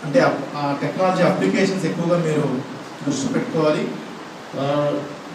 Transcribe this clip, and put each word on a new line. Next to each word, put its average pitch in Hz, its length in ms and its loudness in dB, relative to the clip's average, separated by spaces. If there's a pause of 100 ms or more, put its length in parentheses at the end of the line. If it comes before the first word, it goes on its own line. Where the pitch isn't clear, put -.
అంటే 156 160 4
అప్-, - 360 0
ఆ 143 260 0
టెక్నాలజీ 180 400 2
అప్లికేషన్స్ 190 640 2
ఎక్కువగా 170 320 2
మీరు 139 420 0 (460)
దృష్టి 127 260 -2
పెట్టుకోవాలి. 151 560 0 (680)
ఆ, 143 360 2 (420)